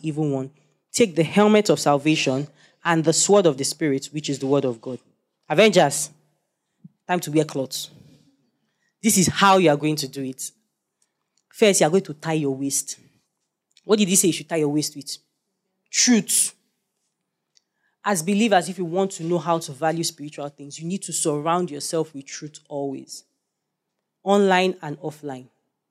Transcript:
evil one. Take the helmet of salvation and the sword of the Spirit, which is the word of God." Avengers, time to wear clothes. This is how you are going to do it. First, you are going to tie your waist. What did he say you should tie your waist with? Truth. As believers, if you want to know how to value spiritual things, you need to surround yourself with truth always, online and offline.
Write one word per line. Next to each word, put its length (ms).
evil 220
one. 200
Take 240
the 60
helmet 460
of 120
salvation 640
and 180
the 80
sword 340
of 120
the 80
Spirit, 480
which 160
is 100
the 80
word 160
of 160
God." 200
Avengers, 600
time 140
to 120
wear 120
clothes. 480
This 140
is 100
how 300
you 120
are 60
going 220
to 100
do 160
it. 280
First, 300
you 60
are 20
going 140
to 100
tie 200
your 220
waist. 420
What 160
did 80
he 80
say 120
you 60
should 140
tie 80
your 140
waist 260
with? 220
Truth. 640
As 180
believers, 460
if 80
you 80
want 260
to 140
know 120
how 220
to 140
value 320
spiritual 420
things, 320
you 80
need 160
to 80
surround 580
yourself 440
with 120
truth 440
always, 560
online 580
and 200
offline. 480